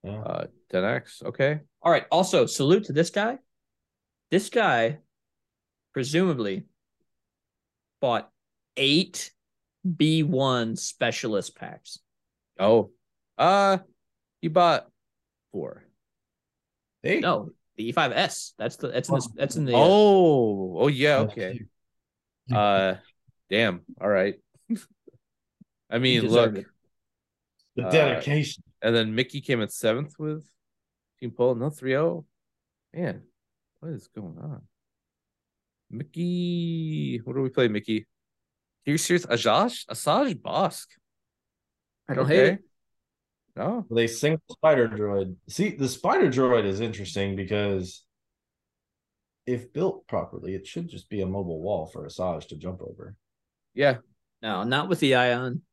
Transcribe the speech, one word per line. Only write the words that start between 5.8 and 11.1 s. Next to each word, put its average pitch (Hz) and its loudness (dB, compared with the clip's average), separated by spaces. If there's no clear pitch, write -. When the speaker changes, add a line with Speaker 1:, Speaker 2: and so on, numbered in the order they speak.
Speaker 3:
presumably 135 -2
bought 120 0
eight 143 0
B 156 4
one 127 0
specialist - -4